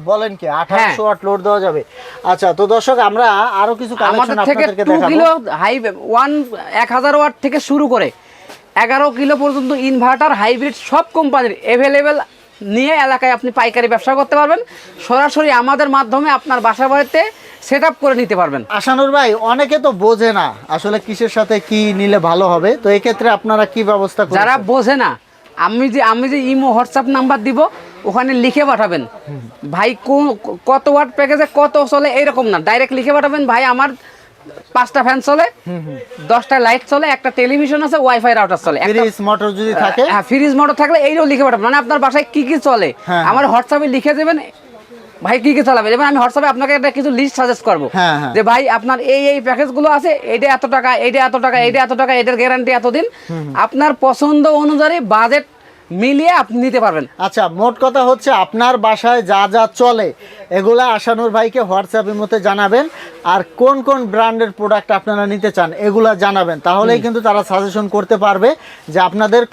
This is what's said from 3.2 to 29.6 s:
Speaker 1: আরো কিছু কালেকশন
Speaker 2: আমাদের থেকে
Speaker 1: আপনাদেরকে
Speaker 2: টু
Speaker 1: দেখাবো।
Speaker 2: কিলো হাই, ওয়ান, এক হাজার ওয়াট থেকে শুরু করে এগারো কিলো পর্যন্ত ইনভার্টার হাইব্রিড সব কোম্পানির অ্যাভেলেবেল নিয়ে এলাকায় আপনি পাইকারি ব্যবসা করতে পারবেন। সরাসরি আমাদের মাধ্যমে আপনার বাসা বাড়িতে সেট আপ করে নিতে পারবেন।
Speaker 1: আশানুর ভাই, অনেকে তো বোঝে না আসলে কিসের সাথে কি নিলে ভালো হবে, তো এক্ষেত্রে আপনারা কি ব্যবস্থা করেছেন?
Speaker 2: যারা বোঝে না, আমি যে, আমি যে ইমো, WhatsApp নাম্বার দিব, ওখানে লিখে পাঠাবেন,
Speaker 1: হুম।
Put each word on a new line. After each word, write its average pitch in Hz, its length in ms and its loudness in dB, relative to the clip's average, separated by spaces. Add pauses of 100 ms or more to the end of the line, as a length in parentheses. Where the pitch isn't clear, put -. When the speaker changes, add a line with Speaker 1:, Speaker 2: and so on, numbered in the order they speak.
Speaker 1:
আরো 214 440 0
কিছু 233 200 -10
কালেকশন 220 260 0
Speaker 2:
আমাদের 269 240 -2
থেকে 294 180 0
Speaker 1:
আপনাদেরকে - 200 -2
Speaker 2:
টু 294 80 0
Speaker 1:
দেখাবো। 320 160 2
Speaker 2:
কিলো 320 440 2
হাই, 202 280 -2 (280)
ওয়ান, 277 360 0 (300)
এক 233 180 0
হাজার 269 240 0
ওয়াট 294 260 2
থেকে 277 180 -2
শুরু 294 280 -2
করে 220 240 0 (640)
এগারো 262 360 2
কিলো 277 240 0
পর্যন্ত 269 360 -2
ইনভার্টার 262 640 2
হাইব্রিড 233 420 -2
সব - 280 0 (100)
কোম্পানির 254 480 0
অ্যাভেলেবেল 277 580 2 (420)
নিয়ে 240 340 -2
এলাকায় 262 360 0
আপনি 247 200 -4
পাইকারি 233 360 0
ব্যবসা 233 280 0
করতে 277 200 0
পারবেন। 294 240 2 (480)
সরাসরি 285 440 2
আমাদের 269 380 2
মাধ্যমে 269 400 0
আপনার 262 320 0
বাসা 226 260 0
বাড়িতে 285 440 0 (300)
সেট 277 220 -2
আপ 320 180 2
করে 269 140 2
নিতে 226 200 -2
পারবেন। 139 340 -2
Speaker 1:
আশানুর 262 420 0
ভাই, 269 220 2
অনেকে 247 460 0
তো 269 120 0
বোঝে 220 420 2
না 156 200 -2 (140)
আসলে 208 320 -4
কিসের 220 300 -4
সাথে 214 300 0
কি 214 340 -2
নিলে 202 260 0
ভালো 170 300 2
হবে, 180 340 0
তো 202 60 2
এক্ষেত্রে 226 400 0
আপনারা 214 360 0
কি 220 180 -4
ব্যবস্থা 202 420 -2
করেছেন? 185 140 -2
Speaker 2:
যারা 240 180 2
বোঝে 240 380 0
না, 226 240 -2 (360)
আমি 226 340 0
যে, 254 120 0
আমি 233 280 0
যে 285 80 -2
ইমো, 262 420 0
WhatsApp 254 320 -2
নাম্বার 262 320 0
দিব, 269 240 2 (380)
ওখানে 254 280 -2
লিখে 254 320 0
পাঠাবেন, 202 400 0 (240)
Speaker 1:
হুম। 139 420 -16